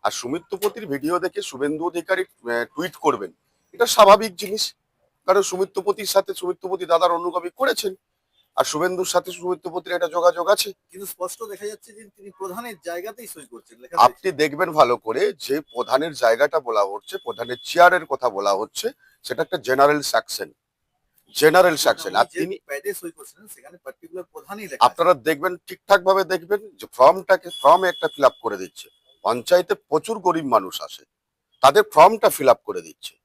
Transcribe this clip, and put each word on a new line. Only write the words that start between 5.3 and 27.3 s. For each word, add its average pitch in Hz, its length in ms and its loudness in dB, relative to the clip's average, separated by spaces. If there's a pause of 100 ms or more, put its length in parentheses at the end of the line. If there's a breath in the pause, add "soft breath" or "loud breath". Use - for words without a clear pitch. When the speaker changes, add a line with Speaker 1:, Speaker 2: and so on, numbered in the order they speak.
Speaker 1:
সৌমিত্র 190 400 -6
পতির 202 240 -4
সাথে 196 280 -2
সৌমিত্র 180 340 -10
পতি 180 180 -8
দাদার 170 260 2
অনুগামী 175 440 -6
করেছেন, 214 380 -2 (640)
আর 135 80 0
শুভেন্দুর 165 420 -4
সাথে 180 260 -4
সৌমিত্র 175 380 -8
পতির 170 220 -10
একটা 175 160 -4
যোগাযোগ 170 400 0
আছে। 202 240 0
Speaker 2:
কিন্তু 190 340 -20
স্পষ্ট 180 360 -12
দেখা 202 240 -14
যাচ্ছে 214 260 -16
যে 214 120 -20
তিনি 202 260 -20
প্রধানের 190 440 -12 (100)
জায়গাতেই 190 420 -12
সই 151 200 -18
করছেন, - 340 -20
লেখা 127 220 -2
Speaker 1:
আপনি 127 300 2
দেখবেন 151 400 -2
ভালো 131 240 4
করে 120 360 -4
যে 151 280 -6
প্রধানের 139 540 -4
জায়গাটা 135 460 0
বলা 113 240 -2
হচ্ছে, 104 340 -12
প্রধানের 120 440 -10
চেয়ারের 175 440 4
কথা 127 240 -2
বলা 101 240 -2
হচ্ছে, 117 360 -8 (320)
সেটা - 200 -8
একটা 170 140 -6
জেনারেল 139 440 2
সেকশন, 101 520 -6 (840)
জেনারেল 160 420 6
সেকশন। 107 380 -2
আর 104 100 4
Speaker 2:
উনি - 100 -14
যে 180 60 -8
Speaker 1:
তিনি 190 260 -6
Speaker 2:
প্যাডে 143 280 -8
সই 175 160 -14
করছেন, - 360 -20
সেখানে - 380 -20
পার্টিকুলার - 400 -16
প্রধানই 214 380 -16
লেখা 143 240 0
আছে। 127 60 4
Speaker 1:
আপনারা 170 220 4
দেখবেন 156 420 -2
ঠিকঠাক - 460 0
ভাবে 190 220 2
দেখবেন 185 520 -4
যে - 160 -20
ফর্মটাকে, 175 580 4 (120)